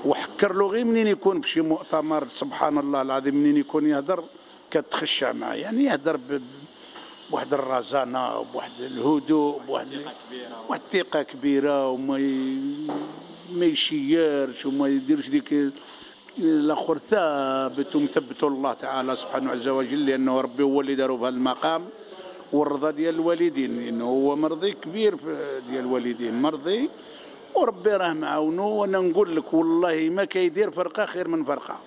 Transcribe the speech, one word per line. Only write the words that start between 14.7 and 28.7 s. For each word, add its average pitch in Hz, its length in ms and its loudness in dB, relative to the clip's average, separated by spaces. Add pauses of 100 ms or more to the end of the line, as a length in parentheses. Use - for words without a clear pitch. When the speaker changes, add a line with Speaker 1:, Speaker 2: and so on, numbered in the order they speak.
Speaker 1:
يديرش 139 400 2
ديك 143 440 2 (640)
الاخر 156 600 2
ثابت 139 1000 0
ومثبت 143 480 0
الله 139 280 0
تعالى 131 440 -2
سبحانه 131 340 -2
عز 127 180 -2
وجل، 135 380 0
لانه 131 340 2
ربي 127 220 -2
هو 139 180 4
اللي 139 140 -2
دارو 131 220 0
بهذا 123 180 -2
المقام 131 500 0 (680)
والرضا 143 380 2
ديال 160 240 0
الوالدين، 160 680 0
لانه 117 240 -4
هو 135 320 2
مرضي 160 360 0
كبير 202 440 -2
في-، 143 440 -6 (100)
ديال 127 140 -2
الوالدين 120 580 0
مرضي، 160 480 0 (640)
وربي 214 360 2
راه 185 220 2
معاونو. 156 560 0
وانا 202 300 0